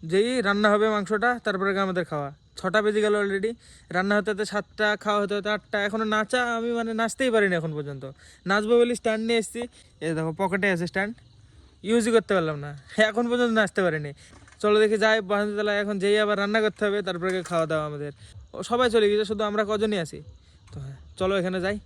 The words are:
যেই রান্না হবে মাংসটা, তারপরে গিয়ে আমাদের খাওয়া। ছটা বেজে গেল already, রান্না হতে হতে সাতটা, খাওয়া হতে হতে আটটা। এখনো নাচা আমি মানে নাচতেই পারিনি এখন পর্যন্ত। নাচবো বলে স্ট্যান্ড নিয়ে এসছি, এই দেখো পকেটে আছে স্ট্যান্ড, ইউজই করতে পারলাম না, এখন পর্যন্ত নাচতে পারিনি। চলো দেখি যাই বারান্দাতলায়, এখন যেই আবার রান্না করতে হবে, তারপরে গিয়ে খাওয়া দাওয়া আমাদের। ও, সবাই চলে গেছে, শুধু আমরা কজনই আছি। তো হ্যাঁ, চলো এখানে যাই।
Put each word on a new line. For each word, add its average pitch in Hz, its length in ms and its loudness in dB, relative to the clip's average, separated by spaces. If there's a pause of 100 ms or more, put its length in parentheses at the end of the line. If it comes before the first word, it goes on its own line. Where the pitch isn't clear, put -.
(120)
যেই 202 180 4 (180)
রান্না 202 260 2
হবে 214 220 4
মাংসটা, 208 340 0 (160)
তারপরে 196 300 0
গিয়ে 196 120 0
আমাদের 180 240 -2
খাওয়া। 147 180 -4 (300)
ছটা 185 260 0
বেজে 214 200 2
গেল 208 180 4
already, 196 280 -2 (440)
রান্না 190 220 0
হতে 202 160 0
হতে 196 180 -4
সাতটা, 208 360 -2 (160)
খাওয়া 208 180 2
হতে 202 160 -2
হতে 202 180 -4
আটটা। - 220 -6 (100)
এখনো 220 260 -2
নাচা 214 280 0 (160)
আমি 226 120 -4 (100)
মানে 226 120 -4 (100)
নাচতেই 247 340 0
পারিনি 196 240 4
এখন 160 180 -6
পর্যন্ত। 139 260 -10 (460)
নাচবো 208 320 2
বলে 240 200 2
স্ট্যান্ড 220 280 0
নিয়ে 233 140 2
এসছি, - 180 -10 (440)
এই 160 120 -2
দেখো 160 220 -2
পকেটে 196 360 0
আছে 170 160 -2
স্ট্যান্ড, 202 200 -2 (760)
ইউজই 226 280 2
করতে 214 220 2
পারলাম 156 280 -2
না, 147 60 -12 (380)
এখন 220 220 0
পর্যন্ত 240 280 2
নাচতে 202 260 0
পারিনি। 151 260 -2 (520)
চলো 208 200 4
দেখি 214 200 2
যাই 220 140 4 (120)
বারান্দাতলায়, 208 540 0
এখন 202 200 -4
যেই 202 200 4
আবার 208 180 0
রান্না 208 240 0
করতে 214 220 -2
হবে, 202 200 -2
তারপরে 180 280 -4
গিয়ে 180 160 -6
খাওয়া 165 200 0
দাওয়া 156 180 -2
আমাদের। 147 220 -10 (440)
ও, - 20 -10 (120)
সবাই 240 240 2
চলে 220 180 4
গেছে, 208 200 0
শুধু 214 180 -4
আমরা 214 220 0
কজনই 208 340 0
আছি। 147 140 -14 (520)
তো - 120 -14
হ্যাঁ, 135 140 -14 (220)
চলো 190 220 2
এখানে 185 240 -2
যাই। 202 100 -2 (100)